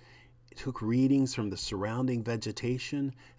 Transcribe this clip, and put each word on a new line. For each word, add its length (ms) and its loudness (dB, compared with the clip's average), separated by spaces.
took 260 -6
readings 520 4
from 160 -2
the 80 -6
surrounding 680 -2
vegetation, 880 -2